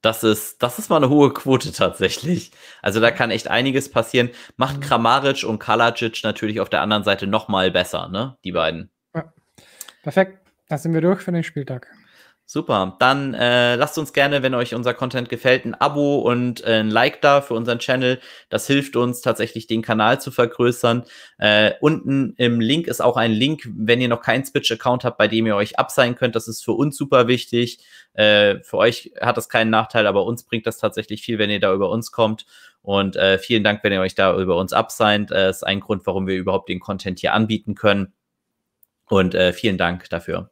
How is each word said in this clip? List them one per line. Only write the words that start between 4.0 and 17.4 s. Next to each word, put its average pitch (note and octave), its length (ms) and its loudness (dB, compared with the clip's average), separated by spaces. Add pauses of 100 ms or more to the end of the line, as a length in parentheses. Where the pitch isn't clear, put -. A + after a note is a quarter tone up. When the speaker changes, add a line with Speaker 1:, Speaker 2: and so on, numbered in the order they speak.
Speaker 1:
Macht C#3 180 -2
Speaker 2:
Mhm. C#3 60 -8
Speaker 1:
Kramaric C3+ 640 0
und G#2+ 140 -4
Kalajic A#2 640 0
natürlich G#2+ 380 -4
auf G2+ 80 -4
der D#2 140 0
anderen G#2 220 0
Seite G2 220 0
noch G2+ 220 -2
mal F#2+ 220 2
besser, F2 380 -2
ne? A2+ 360 -8
Die F2+ 80 -8
beiden. E2 380 -4 (240)
Speaker 2:
Ja. D#3 180 -10 (680)
Perfekt. F#3+ 440 -2 (220)
Dann D3+ 100 -4
sind E3 140 -4
wir D#3+ 80 0
durch F#3 220 0
für F3+ 100 -6
den E3+ 100 -2
Spieltag. C3+ 460 -10 (580)
Speaker 1:
Super. G#2+ 520 -2
Dann, C3+ 340 2
äh, A#2+ 440 2
lasst D3 200 -2
uns D#3 160 -6
gerne, C#3+ 300 2
wenn C3 120 0
euch A#2+ 200 -2
unser A#2+ 180 -2
Content B2+ 380 -4
gefällt, B2+ 340 2
ein A#2 100 -2
Abo C#3+ 440 0
und, A#2+ 440 0
äh, A2 180 2
ein A2 100 0
Like A#2+ 320 2
da C#3+ 180 6